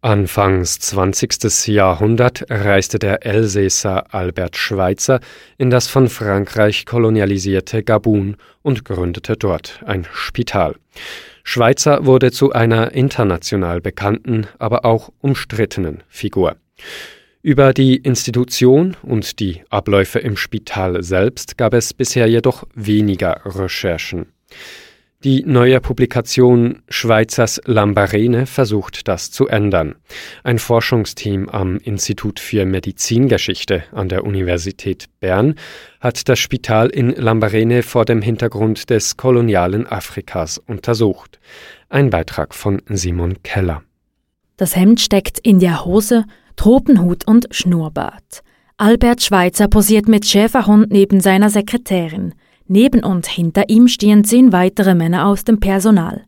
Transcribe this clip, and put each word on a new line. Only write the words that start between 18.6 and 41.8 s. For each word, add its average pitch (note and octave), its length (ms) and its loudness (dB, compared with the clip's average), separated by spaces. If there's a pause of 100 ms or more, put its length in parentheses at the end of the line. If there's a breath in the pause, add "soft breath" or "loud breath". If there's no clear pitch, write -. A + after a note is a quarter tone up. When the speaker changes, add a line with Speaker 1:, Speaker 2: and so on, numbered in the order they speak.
Speaker 1:
und A2+ 360 -6
die F#2 300 -6
Abläufe G2+ 500 0
im G#2 200 -6
Spital F#2 640 -6
selbst F#2 560 -4
gab A#2 160 0
es A#2 180 0
bisher B2 340 -2
jedoch A#2 480 0
weniger G#2 720 -2
Recherchen. F#2 840 -6 (920 loud breath)
Die C3+ 220 0
neue B2+ 380 4
Publikation B2 1040 2
Schweizers A2+ 800 0
Lambarene G#2+ 800 0
versucht, G#2+ 600 -4
das F#2 240 -6
zu - 180 -2
ändern. G2 480 0 (480 loud breath)
Ein A#2+ 140 0
Forschungsteam G#2+ 920 -2
am F#2 260 -4
Institut G#2 640 -6
für G#2 240 -2
Medizingeschichte G2 1160 -2 (100)
an G2 160 -6
der F#2 160 -4
Universität F#2+ 840 -6 (100)
Bern G#2 360 0 (440 loud breath)
hat - 300 -6
das B2 80 2
Spital A#2 500 0
in B2 260 0
Lambarene A2+ 680 0
vor A2+ 240 0
dem A2+ 160 0
Hintergrund A2 680 -2
des - 300 -2
kolonialen A2 680 0
Afrikas - 720 -10
untersucht. A2 840 -4 (520 soft breath)